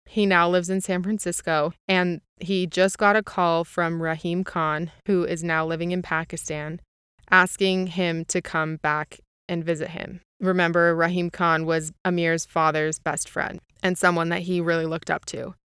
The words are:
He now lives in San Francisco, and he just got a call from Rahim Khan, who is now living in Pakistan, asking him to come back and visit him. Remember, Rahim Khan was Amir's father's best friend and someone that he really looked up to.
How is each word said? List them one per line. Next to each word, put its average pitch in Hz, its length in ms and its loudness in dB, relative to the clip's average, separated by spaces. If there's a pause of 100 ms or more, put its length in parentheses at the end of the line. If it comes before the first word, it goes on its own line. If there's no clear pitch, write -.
He 208 220 0
now 175 200 6
lives 175 220 2
in 190 100 0
San 180 220 -2
Francisco, 170 720 -2 (140)
and 180 340 2 (180)
he 180 280 0
just 185 320 2
got 208 160 6
a 220 80 2
call 170 400 0
from 170 380 -2
Rahim 165 420 -2
Khan, 156 480 -2 (160)
who 180 160 2
is 165 200 -4
now 160 220 0
living 165 260 -4
in 180 120 -2
Pakistan, 160 800 -6 (500)
asking 185 560 4
him 170 380 -2
to - 140 -2
come 160 360 -2
back 151 440 -4 (300)
and 170 160 -4
visit 165 240 -2
him. 175 320 -12 (180)
Remember, 170 560 4
Rahim 175 360 0
Khan 165 340 0
was 160 260 -2 (140)
Amir's 170 400 0
father's 156 540 0
best - 280 -4
friend - 320 -6 (220)
and 185 160 0
someone 170 320 2
that 175 140 -2
he 180 180 -2
really 165 240 0
looked 160 240 -6
up - 160 -4
to. - 300 -10 (220)